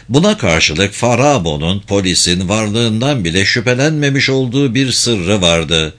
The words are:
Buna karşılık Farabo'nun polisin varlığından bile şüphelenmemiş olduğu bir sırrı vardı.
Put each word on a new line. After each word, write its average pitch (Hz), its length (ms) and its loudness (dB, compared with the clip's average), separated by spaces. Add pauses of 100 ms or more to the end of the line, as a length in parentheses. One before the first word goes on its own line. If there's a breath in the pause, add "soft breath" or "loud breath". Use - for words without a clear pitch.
Buna 196 300 2
karşılık 87 540 0
Farabo'nun 101 880 0
polisin 92 680 0
varlığından 110 760 0
bile 87 200 0
şüphelenmemiş 135 840 0
olduğu 131 440 0
bir 131 180 0
sırrı 104 480 0
vardı. 82 580 0